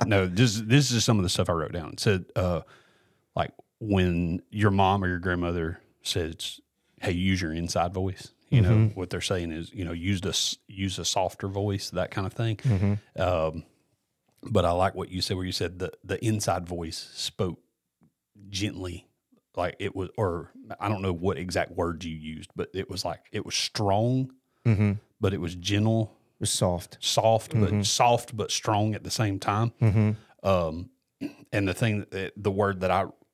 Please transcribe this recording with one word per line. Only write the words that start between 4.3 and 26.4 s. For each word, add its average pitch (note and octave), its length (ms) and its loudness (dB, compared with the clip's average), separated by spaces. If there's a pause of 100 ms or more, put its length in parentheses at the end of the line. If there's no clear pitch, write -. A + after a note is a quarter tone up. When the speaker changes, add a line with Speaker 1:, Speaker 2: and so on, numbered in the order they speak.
Speaker 1:
your G#2 200 2
mom G2 320 4
or F2+ 40 0
your F2+ 120 0
grandmother F2 640 -2 (220)
says, - 580 -6 (400)
"Hey, - 120 -2
use F#2 280 0
your D#2+ 120 -2
inside E2+ 400 -2
voice," F#2+ 380 -6 (180)
you B2 120 6
know, F2+ 80 6
Speaker 2:
Mm-hmm. A2 300 4
Speaker 1:
what F2 100 -6
they're F2+ 120 -6
saying F2 300 -2
is, E2 220 -10
you F#2+ 100 -6
know, F2 80 -6
"Use F2 300 -2
the F#2 80 -2
s-, - 280 -2 (100)
use F#2+ 320 -4
a E2+ 60 -4
softer F#2+ 420 -2
voice," G2 420 -2
that F2+ 220 -4
kind G2 160 -4
of F#2+ 60 -8
thing. A2+ 240 -2
Speaker 2:
Mm-hmm. G#2 640 0
Speaker 1:
Um, E2+ 420 0 (800)
but F2+ 220 2
I E2+ 60 4
like F#2 220 2
what F#2 160 -8
you F#2 120 -6
said, G2+ 160 -2
where F#2 80 -4
you F2+ 60 -4
said F2 280 -4
the, F2+ 120 -6 (120)
the F#2+ 200 -6
inside G#2 440 0
voice E2+ 480 -8
spoke - 440 -6 (920)
gently, F#2 580 -6 (480)
like F2 240 -2
it G2 160 -6
was, F#2 220 -4
or F2 340 -2 (280)
I G2+ 100 -4
don't G#2 120 -2
know F#2+ 120 0
what E2+ 240 -2
exact F2+ 340 -2
words E2+ 340 -4
you D#2+ 100 -8
used, D#2 400 -12
but - 180 -6
it F#2 160 -6
was F#2 140 -6
like, E2+ 180 -8 (100)
it G#2+ 140 -6
was - 100 -6
strong, A#2 760 0 (340)
Speaker 2:
Mm-hmm. G#2 280 4 (260)
Speaker 1:
but G2 140 2
it D#2 80 -2
was E2+ 140 -4
gentle. G#2+ 600 0 (200)
Speaker 2:
It - 60 -20